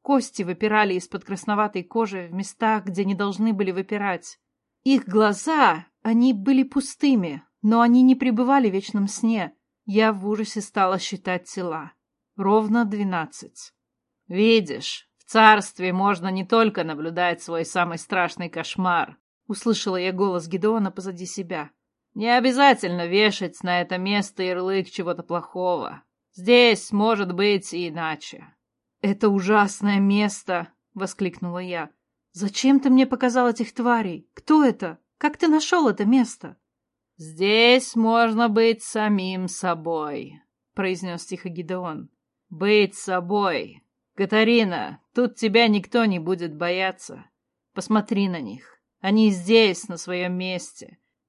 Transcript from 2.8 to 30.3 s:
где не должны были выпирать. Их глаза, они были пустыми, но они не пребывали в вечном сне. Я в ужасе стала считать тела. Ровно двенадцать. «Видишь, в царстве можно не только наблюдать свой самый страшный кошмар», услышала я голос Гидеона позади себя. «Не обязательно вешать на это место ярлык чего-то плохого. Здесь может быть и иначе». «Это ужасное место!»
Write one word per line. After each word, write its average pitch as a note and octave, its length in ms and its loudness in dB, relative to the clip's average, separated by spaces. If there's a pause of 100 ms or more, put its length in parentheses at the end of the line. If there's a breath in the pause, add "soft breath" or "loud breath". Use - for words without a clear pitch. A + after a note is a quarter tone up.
где F#3+ 200 -2
не G3 100 0
должны G3+ 380 -2
были F#3+ 180 -2
выпирать. F#3+ 680 -6 (440)
Их C4 240 2
глаза, G#3+ 800 2 (160)
они A#3 320 2
были C4 300 2
пустыми, B3 800 -2 (180)
но A3+ 200 4
они A#3+ 200 6
не B3+ 140 8
пребывали B3+ 540 2
в F3+ 40 -4
вечном G3 340 -2
сне. A3+ 460 -2 (320)
Я A3 280 2
в G3 140 -6
ужасе G#3+ 340 -4
стала F#3+ 380 0
считать F#3 460 -6
тела. E3 480 -10 (420)
Ровно G#3+ 500 2
двенадцать. G3 880 -6 (540)
«Видишь, F#3 920 0
в - 80 -20
царстве G#3 680 4
можно F#3+ 360 0
не F#3+ 160 -4
только G#3+ 380 2
наблюдать E3 580 -4
свой E3 240 -6
самый E3+ 320 -4
страшный F3 520 -4
кошмар», F3 680 -4 (300)
услышала G3+ 500 -2
я F3+ 140 -2
голос F#3 360 -2
Гидеона G3 440 -2
позади F#3 340 -12
себя. E3+ 460 -10 (420)
«Не A#3 220 0
обязательно A#3+ 720 2
вешать G3 560 0
на F3+ 180 0
это F3+ 160 -4
место G3 460 -4
ярлык F#3 460 -2
чего-то F3 340 -6
плохого. F3 800 -6 (300)
Здесь A#3 580 4
может G3+ 420 0
быть G3 400 0
и F3 160 -6
иначе». D#3+ 580 -10 (540)
«Это G3+ 280 0
ужасное G3+ 680 2
место!» G3 680 0 (260)